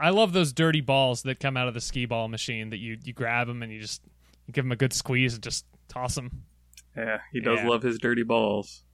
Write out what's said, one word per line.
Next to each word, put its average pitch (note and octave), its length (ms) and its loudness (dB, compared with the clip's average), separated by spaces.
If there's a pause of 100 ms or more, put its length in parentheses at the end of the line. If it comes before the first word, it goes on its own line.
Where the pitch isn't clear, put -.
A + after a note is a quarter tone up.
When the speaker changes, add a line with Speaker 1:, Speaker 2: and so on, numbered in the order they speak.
Speaker 1:
I D#3 100 4
love G3+ 220 6
those E3+ 220 4
dirty D#3 260 4
balls C3 420 2
that C3 160 -4
come C3+ 180 -2
out B2+ 120 0
of A2+ 60 -4
the A#2 80 -6
Skee-Ball A2+ 460 -2
machine A2 420 -6
that A2 80 -8
you, A2+ 260 -10
you B2 80 -12
grab A#2+ 360 0
'em A#2+ 140 -6
and A2+ 80 -10
you G#2+ 100 -14
just, - 200 -10 (460)
you B2 60 -14
give C3 120 0
'em B2+ 80 0
a A#2 40 -2
good B2+ 180 2
squeeze B2+ 400 0
and A2 80 -12
just - 240 -6 (200)
toss B2+ 300 -6
'em. B2+ 280 -10 (520)
Speaker 2:
Yeah, A2+ 220 -2 (120)
he B2 100 -4
does A#2 200 2
Speaker 1:
Yeah. A#2+ 80 0
Speaker 2:
love A#2 140 4
his A#2 160 0
dirty A#2+ 240 2
balls. G#2+ 720 0